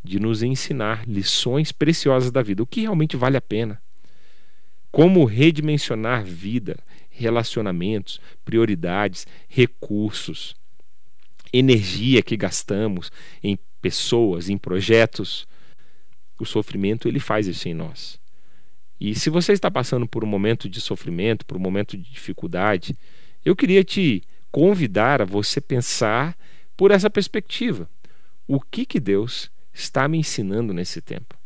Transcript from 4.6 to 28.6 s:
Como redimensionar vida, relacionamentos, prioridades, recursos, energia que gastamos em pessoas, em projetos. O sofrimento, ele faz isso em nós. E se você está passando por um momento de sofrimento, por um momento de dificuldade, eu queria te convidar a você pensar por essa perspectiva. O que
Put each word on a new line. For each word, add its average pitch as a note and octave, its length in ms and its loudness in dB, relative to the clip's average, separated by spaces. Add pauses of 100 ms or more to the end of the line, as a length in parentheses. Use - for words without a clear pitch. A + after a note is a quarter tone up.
Como E3+ 360 8
redimensionar B2+ 960 2
vida, F#2+ 560 -4 (300)
relacionamentos, G#2+ 1120 -2 (240)
prioridades, G2 840 0 (220)
recursos, - 1080 -2 (960)
energia A#2 720 6
que A2+ 140 -2
gastamos G2 760 -2 (320)
em G2+ 160 0 (220)
pessoas, F#2 680 2
em G2 80 0
projetos. G#2+ 880 2 (960)
O - 60 -6
sofrimento, G#2+ 640 -2
ele C3 120 0
faz G#2+ 280 0
isso E2+ 200 -4
em E2+ 60 -4
nós. - 440 -6 (800)
E G#2 140 -2
se C3 160 0
você F3 220 4
está - 180 4
passando B2 380 0
por A2 160 -4
um G#2+ 40 -2
momento G#2 420 2
de F#2 100 -6
sofrimento, G2 640 -2
por - 120 -4
um F2+ 40 -2
momento G2 360 -2
de F2+ 120 -8
dificuldade, F#2 840 -2 (480)
eu F#3 120 4
queria F#3+ 280 6
te D#3+ 400 2 (280)
convidar C#3 720 4
a G2 40 0
você G2+ 360 0
pensar B2 720 0 (400)
por G3 160 6
essa G3+ 180 6
perspectiva. G3 800 -2 (580)
O C#3 120 2
que - 260 -4